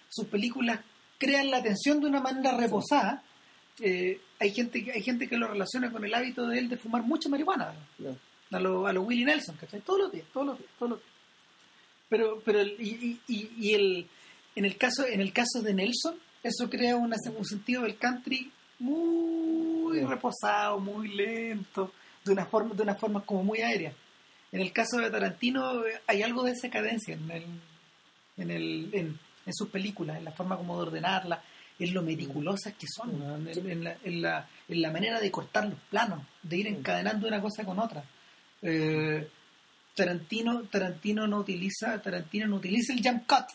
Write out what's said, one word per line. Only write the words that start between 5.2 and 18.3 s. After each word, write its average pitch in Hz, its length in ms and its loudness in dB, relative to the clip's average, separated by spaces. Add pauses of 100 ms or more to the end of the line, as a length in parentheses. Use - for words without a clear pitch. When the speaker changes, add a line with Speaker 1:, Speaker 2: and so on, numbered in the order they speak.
Speaker 1:
que 240 80 -2
lo 226 120 2
relaciona 214 420 -2
con 220 140 -6
el 208 100 -2
hábito 247 320 0
de 240 120 2
él 247 100 0
de 247 80 -4
fumar 233 260 -2
mucha 302 260 2
marihuana. 277 460 0 (240)
Speaker 2:
Ya. 131 160 -8 (380)
Speaker 1:
A 185 80 0
lo, 185 260 2
a 196 60 2
lo 185 100 2
Willie 240 220 2
Nelson, 285 320 0
¿cachai? 202 240 -12
Todos 392 200 2
los 392 120 0
días, 160 200 -10
todos 277 140 -2
los 269 120 -4
días, - 200 -20
todos 240 120 -2
los 214 100 -6
días. - 100 -20 (1000)
Pero, 220 360 4
pero 208 160 6
el, 202 180 2
y, 233 480 -4
y, 240 80 -2
y, 214 240 -4
y 214 160 4
el, 190 320 4 (480)
en 202 120 0
el 190 100 -2
caso, 254 300 2
en 208 140 0
el 196 120 0
caso 240 300 2
de 208 120 2
Nelson, 240 420 0 (260)
eso 240 280 -2
crea 240 260 2
una, 233 200 0 (200)
un 208 80 -6
sentido 247 380 -2
del 214 140 -2
country 254 560 -2 (260)